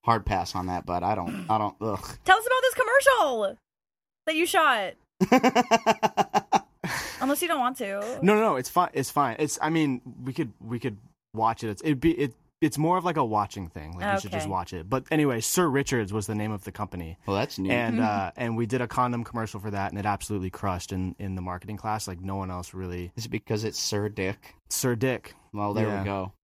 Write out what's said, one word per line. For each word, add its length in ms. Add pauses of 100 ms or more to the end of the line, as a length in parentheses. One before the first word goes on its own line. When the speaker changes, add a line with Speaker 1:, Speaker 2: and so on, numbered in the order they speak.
Speaker 1:
Hard 200
pass 300
on 140
that, 180
but 160
I 140
don't, 340
I 80
don't, 220
ugh. 440
Speaker 2:
Tell 140
us 80
about 160
this 120
commercial 800 (720)
that 100
you 100
shot. 480 (260)
Speaker 1:
<laughs> 1200 (760)
Speaker 2:
Unless 220
you 60
don't 120
want 180
to. 220 (220)
Speaker 3:
No, 140
no, 40
no, 160
it's 140
fine. 240
It's 160
fine. 300
It's, 200
I 100
mean, 300 (240)
we 80
could, 280
we 180
could 180 (380)
watch 300
it. 60
It's, 120
it'd 180
be, 120
it, 200 (280)
it's 180
more 180
of, 80
like, 120
a 80
watching 440
thing. 300
Like, 160
you 60
should 100
just 160
Speaker 2:
Okay. 60
Speaker 3:
watch 200
it. 160
But 220
anyway, 300
Sir 280
Richards 440
was 160
the 80
name 160
of 120
the 80
company. 540
Speaker 1:
Well, 100
that's 220
neat. 140
Speaker 3:
And, 260
Speaker 2:
Mm-hmm. 60
Speaker 3:
uh, 320
and 200
we 100
did 140
a 80
condom 360
commercial 340
for 140
that, 180
and 80
it 80
absolutely 440
crushed 420
in, 260
in 160
the 80
marketing 340
class. 320
Like, 120
no 160
one 160
else 200
really. 440
Speaker 1:
Is 100
it 40
because 340
it's 140
Sir 300
Dick? 460 (160)
Speaker 3:
Sir 240
Dick. 400 (180)
Speaker 1:
Well, 220
there 140
Speaker 3:
Yeah. 120
Speaker 1:
we 40
go. 280 (120)